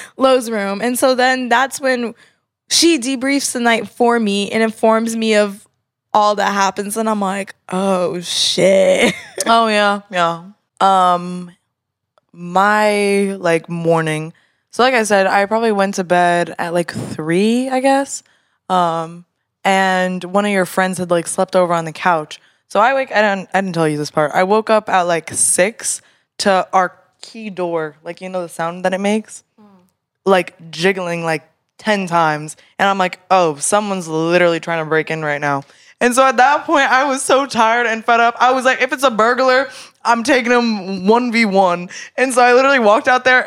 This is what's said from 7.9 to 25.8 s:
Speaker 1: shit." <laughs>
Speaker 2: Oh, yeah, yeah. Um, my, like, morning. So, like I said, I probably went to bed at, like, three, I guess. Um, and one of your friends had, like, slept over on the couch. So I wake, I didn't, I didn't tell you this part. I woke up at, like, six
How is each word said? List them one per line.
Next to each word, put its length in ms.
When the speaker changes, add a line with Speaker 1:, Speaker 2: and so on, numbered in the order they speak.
Speaker 1:
shit." 1000
<laughs> 40
Speaker 2:
Oh, 220
yeah, 420
yeah. 340
Um, 720
my, 1080
like, 280
morning. 640
So, 120
like 100
I 100
said, 240
I 200
probably 260
went 220
to 100
bed 520
at, 160
like, 180
three, 800
I 120
guess. 420
Um, 560
and 580
one 220
of 60
your 140
friends 320
had, 140
like, 160
slept 300
over 160
on 100
the 80
couch. 480
So 100
I 140
wake, 180
I 100
didn't, 320
I 60
didn't 160
tell 120
you 100
this 140
part. 220
I 100
woke 260
up 180
at, 140
like, 320
six 680